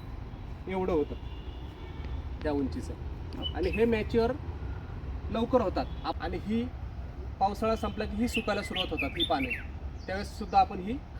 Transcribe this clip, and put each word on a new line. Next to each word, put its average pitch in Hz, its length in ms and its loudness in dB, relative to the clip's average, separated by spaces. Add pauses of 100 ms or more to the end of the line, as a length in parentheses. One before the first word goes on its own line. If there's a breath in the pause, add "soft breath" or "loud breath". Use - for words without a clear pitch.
(680)
एवढं 185 240 2
होतं 147 220 4 (1300)
त्या 156 100 2
उंचीचं. - 1000 -2
आणि 185 160 2
हे 208 140 4
मॅच्युअर 226 480 4 (1000)
लवकर 233 300 4
होतात 175 260 2 (180)
आप-, 165 180 -2
आणि 185 240 -2
ही 226 160 2 (760)
पावसाळा 208 360 4
संपला 214 280 -2
की 202 120 -4
ही 233 120 4
सुकायला 208 340 2
सुरुवात 180 280 -2
होतात 143 280 0
ही 165 60 4
पाने, 135 260 4 (560)
त्यावेळेस 196 320 -4
सुद्धा 196 220 4
आपण 180 200 6
ही 214 160 -2 (240)